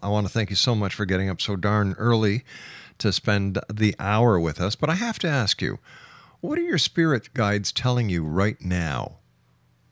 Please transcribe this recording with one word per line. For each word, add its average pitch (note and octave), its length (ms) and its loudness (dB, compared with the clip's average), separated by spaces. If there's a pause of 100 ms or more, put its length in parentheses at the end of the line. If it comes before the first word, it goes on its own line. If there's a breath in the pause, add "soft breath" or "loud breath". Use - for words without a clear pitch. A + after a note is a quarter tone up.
I G2+ 60 -2
wanna G#2 180 0
thank G#2+ 220 -2
you G2+ 80 -2
so A#2+ 180 2
much G#2 180 -2
for G#2 120 -4
getting F#2+ 240 0
up F#2 100 -4
so G2+ 160 -2
darn G2+ 420 2
early A2 460 2 (540 loud breath)
to G2+ 160 2
spend G2 440 0 (160)
the G#2+ 260 2
hour G#2+ 380 4
with E2 220 0
us. F#2 160 -2
But - 140 -2
I E3 60 0
have A3+ 240 -4
to E3+ 100 -2
ask B2+ 320 0
you, - 180 -4 (600 soft breath)
what D#4 180 -4
are E4+ 40 -2
your E4+ 140 0
spirit - 560 0
guides G#2 380 0
telling B2 380 0
you E2+ 160 0
right F#2 360 0
now? D#2+ 520 -2 (800)